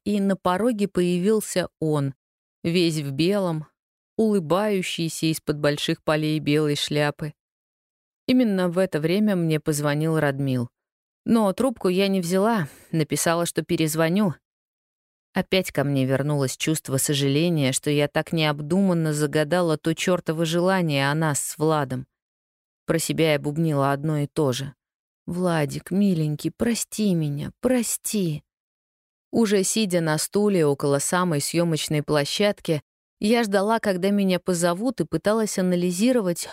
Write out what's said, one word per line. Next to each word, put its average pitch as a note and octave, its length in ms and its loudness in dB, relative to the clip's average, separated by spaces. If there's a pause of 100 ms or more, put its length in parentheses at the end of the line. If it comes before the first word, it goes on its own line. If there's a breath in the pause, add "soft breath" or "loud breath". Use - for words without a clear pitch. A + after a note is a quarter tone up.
и G3+ 160 0
на G3 160 0
пороге G3 520 0
появился F3+ 800 0 (120)
он, D3 340 0 (500)
весь E3+ 360 2
в C#3 100 -4
белом, E3 560 0 (500)
улыбающийся F#3+ 1120 0
из-под D#3 320 -2
больших D3 440 -2
полей D#3 360 0
белой D3 380 0
шляпы. D3 580 -2 (920)
Именно G#3+ 440 2
в E3+ 80 -4
это F#3 220 0
время F#3+ 360 2
мне D#3+ 240 0
позвонил D3+ 580 0
Радмил. C3+ 520 0 (560)
Но G#3+ 260 2
трубку A#3 360 -2
я F#3+ 200 2
не F#3+ 120 0
взяла, F#3+ 480 0 (220 loud breath)
написала, E3 560 0
что - 160 -4
перезвоню. D#3+ 720 0 (1000)
Опять F#3 360 -2
ко C#3 140 0
мне C#3 220 2
вернулось C3+ 500 0
чувство D3+ 400 -2
сожаления, C#3+ 760 0
что - 180 -2
я D3 180 2
так - 240 -4
необдуманно D#3+ 800 0
загадала D#3 640 0
то D#3+ 180 -2
чёртово E3+ 520 -2
желание E3 640 2
о D3 40 0
нас D3+ 280 0
с - 160 -8
Владом. D3+ 480 0 (800)
Про D#3+ 120 0
себя D#3 340 0
я D3 60 2
бубнила D3 540 0
одно D3 260 -2
и D3 80 -2
то C#3+ 260 0
же: C3+ 200 -8 (540)
«Владик, E3 640 -2
миленький, E3 600 0
прости G#3+ 640 -2
меня, D3+ 360 -4 (100)
прости». G#3+ 840 -2 (840)
Уже G#3 320 2
сидя F#3+ 380 0
на D#3 160 2
стуле G3 480 2
около C#3 360 2
самой D#3+ 420 0
съёмочной D#3+ 600 0
площадки, D3+ 800 0 (380)
я A#3 260 2
ждала, G#3 340 0
когда F#3+ 320 0
меня F#3+ 300 2
позовут, F3+ 600 0
и - 20 -6
пыталась G#3 540 -2
анализировать, F3+ 960 0